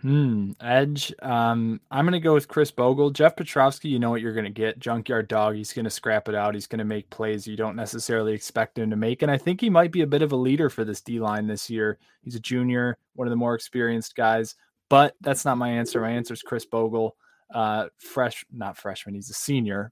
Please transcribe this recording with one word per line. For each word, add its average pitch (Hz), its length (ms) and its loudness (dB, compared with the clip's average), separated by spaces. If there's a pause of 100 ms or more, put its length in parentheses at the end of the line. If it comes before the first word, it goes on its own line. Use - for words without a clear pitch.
Hmm, 127 500 2 (100)
edge. 139 500 0 (120)
Um, 117 680 0
I'm 139 160 0
gonna 180 140 2
go 160 160 4
with 143 120 2
Chris 151 220 2
Bogle. 131 400 4
Jeff 151 260 6
Petrovsky, 139 540 2
you 131 80 0
know 117 140 0
what 117 100 -2
you're 113 140 -4
gonna 107 160 -2
get. 110 280 -2
Junkyard 117 480 -2
dog. 107 280 2
He's 107 180 -8
gonna 113 160 -4
scrap 107 400 -2
it 107 60 -2
out. 104 180 0
He's 101 140 -8
gonna 107 180 -4
make 107 240 -6
plays 107 380 -4
you 107 100 -10
don't 107 180 -4
necessarily 110 580 -2
expect - 440 -4
him 110 140 -2
to 107 40 -2
make. 110 280 0
And 147 80 2
I 135 80 2
think 185 200 -2
he 226 120 2
might 170 200 6
be 175 100 0
a 147 60 2
bit 143 140 2
of 151 100 2
a 131 60 0
leader 135 320 2
for 113 160 -4
this 104 160 -8
D 117 180 -6
line 107 280 -2
this 104 200 -6
year. 107 300 -2 (240)
He's 120 140 -12
a 113 40 -6
junior, 123 580 0 (180)
one 127 120 -4
of 120 40 -2
the 117 60 0
more 120 180 0
experienced 117 600 -2
guys. 113 400 2 (320)
But 143 320 8
that's 139 260 -2
not 127 120 0
my 120 120 -2
answer. 117 300 -2
My 113 120 -2
answer 117 240 -4
is - 80 -14
Chris 120 220 -6
Bogle, 113 520 -2 (360)
uh, 107 340 0 (100)
fresh-, - 540 -4
not 107 260 -10
freshman, 101 380 -10
he's 104 140 -12
a 110 40 -16
senior, 110 580 -2